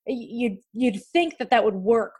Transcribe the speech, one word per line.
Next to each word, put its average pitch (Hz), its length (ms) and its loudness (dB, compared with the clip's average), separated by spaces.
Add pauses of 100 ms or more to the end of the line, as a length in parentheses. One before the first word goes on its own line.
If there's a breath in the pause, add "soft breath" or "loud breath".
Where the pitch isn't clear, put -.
y-, 247 240 -8
you'd, 233 280 -2 (160)
you'd 226 280 -2 (120)
think 339 240 0
that - 140 -4
that 233 120 4
would 208 120 2
work, 202 440 0